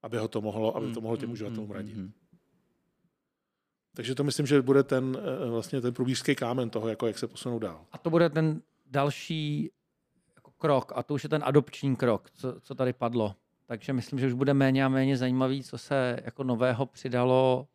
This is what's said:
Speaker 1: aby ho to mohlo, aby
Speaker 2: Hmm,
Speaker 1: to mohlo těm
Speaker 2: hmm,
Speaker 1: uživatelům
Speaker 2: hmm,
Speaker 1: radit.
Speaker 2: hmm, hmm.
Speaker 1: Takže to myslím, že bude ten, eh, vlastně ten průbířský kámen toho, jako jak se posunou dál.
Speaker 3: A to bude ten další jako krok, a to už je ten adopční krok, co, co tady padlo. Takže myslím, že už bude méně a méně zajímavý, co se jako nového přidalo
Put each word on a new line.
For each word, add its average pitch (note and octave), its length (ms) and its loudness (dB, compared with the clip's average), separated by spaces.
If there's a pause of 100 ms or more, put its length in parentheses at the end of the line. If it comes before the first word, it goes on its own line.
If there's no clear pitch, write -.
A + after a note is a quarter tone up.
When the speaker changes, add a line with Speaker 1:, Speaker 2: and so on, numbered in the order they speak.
Speaker 1:
aby A#2 140 -6
ho G#2+ 100 -2
to A2 140 -4
mohlo, G#2+ 360 0
aby A2+ 80 -4
Speaker 2:
Hmm, A#2 100 -4
Speaker 1:
to A#2 60 -6
mohlo A2+ 160 -2
těm - 100 -6
Speaker 2:
hmm, A#2+ 60 -6
Speaker 1:
uživatelům G#2+ 320 -8
Speaker 2:
hmm, G2+ 100 -12
Speaker 1:
radit. G#2 180 -12
Speaker 2:
hmm, G#2+ 100 -10
hmm. F#2+ 80 -12 (1800)
Speaker 1:
Takže B2+ 200 -6
to C#3 80 0
myslím, D3 220 0
že C#3 160 6
bude C3+ 220 6
ten, C3 340 0 (280)
eh, A#2+ 40 -2
vlastně A#2 320 -4
ten B2 120 -2
průbířský C3 420 0
kámen B2 340 -2
toho, A2 180 -4
jako A2+ 200 -2
jak G#2+ 100 -2
se A2+ 100 -6
posunou A#2+ 320 -6
dál. E2+ 320 -8
Speaker 3:
A - 60 -16
to - 120 -4
bude E3 200 6
ten D#3 320 0 (300)
další D3 800 -2 (640)
jako - 220 -20
krok, C#3+ 380 2
a A#2+ 80 -4
to - 100 -4
už C#3 100 -4
je D3+ 60 -10
ten D3+ 160 0
adopční C3+ 500 2
krok, A#2+ 380 0
co, - 280 -10
co - 140 -14
tady B2+ 180 0
padlo. A#2 420 -2 (300)
Takže A#2+ 280 -6
myslím, C3 260 -4
že C3 80 0
už B2 60 0
bude C3+ 200 2
méně C3+ 320 4
a C3 40 4
méně C3+ 280 2
zajímavý, C3 460 0
co - 140 -12
se B2+ 480 -2
jako B2+ 180 -8
nového B2+ 420 2
přidalo B2+ 880 2